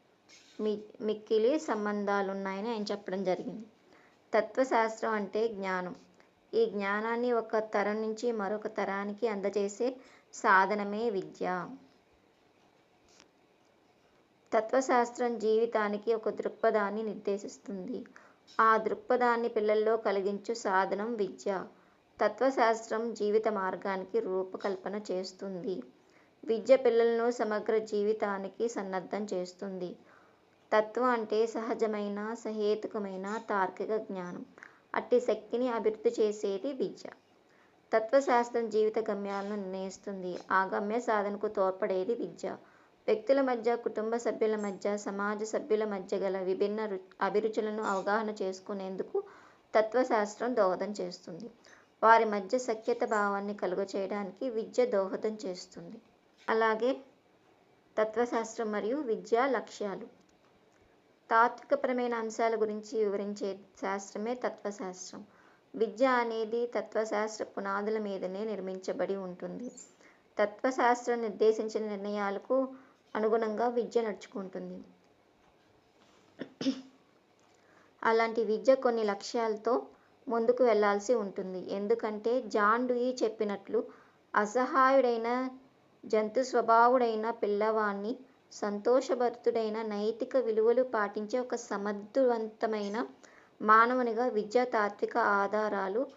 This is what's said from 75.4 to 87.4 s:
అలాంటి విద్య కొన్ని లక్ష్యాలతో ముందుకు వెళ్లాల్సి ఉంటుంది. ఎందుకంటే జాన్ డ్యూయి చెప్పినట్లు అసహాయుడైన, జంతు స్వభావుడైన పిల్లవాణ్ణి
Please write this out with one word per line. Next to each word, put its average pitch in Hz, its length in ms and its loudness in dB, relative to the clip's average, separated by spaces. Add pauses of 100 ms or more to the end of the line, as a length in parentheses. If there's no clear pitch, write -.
అలాంటి 226 420 2
విద్య 214 300 4
కొన్ని 240 300 2
లక్ష్యాలతో 220 840 -2 (420)
ముందుకు 233 360 2
వెళ్లాల్సి 208 500 4
ఉంటుంది. 185 580 -6
ఎందుకంటే 214 680 0
జాన్ 220 440 2
డ్యూయి 247 360 0
చెప్పినట్లు 214 640 -2 (500)
అసహాయుడైన, 254 1160 4 (560)
జంతు 214 360 2
స్వభావుడైన 233 880 4
పిల్లవాణ్ణి 208 840 0 (360)